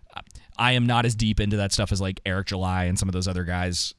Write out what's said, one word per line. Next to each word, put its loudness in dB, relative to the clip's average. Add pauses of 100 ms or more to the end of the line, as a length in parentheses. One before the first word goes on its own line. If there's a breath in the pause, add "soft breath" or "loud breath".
(580 soft breath)
I 4
am 4
not 2
as 2
deep 2
into 2
that 0
stuff 0
as, 0
like, -4
Eric -2
July 0
and 0
some 0
of -2
those -2
other -2
guys. -2